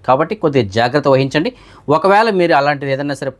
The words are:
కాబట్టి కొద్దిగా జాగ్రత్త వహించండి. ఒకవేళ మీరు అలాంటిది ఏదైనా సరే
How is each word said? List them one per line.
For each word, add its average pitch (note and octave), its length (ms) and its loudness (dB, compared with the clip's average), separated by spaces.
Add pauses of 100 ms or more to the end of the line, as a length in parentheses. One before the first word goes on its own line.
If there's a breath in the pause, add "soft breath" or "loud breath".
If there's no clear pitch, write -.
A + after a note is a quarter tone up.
కాబట్టి D#3 360 0
కొద్దిగా C#3 220 0 (120)
జాగ్రత్త B2 380 0
వహించండి. D3+ 360 0 (460 loud breath)
ఒకవేళ G3+ 320 2 (100)
మీరు E3+ 200 2
అలాంటిది C#3+ 360 -2
ఏదైనా C#3 240 -6
సరే C3+ 200 -8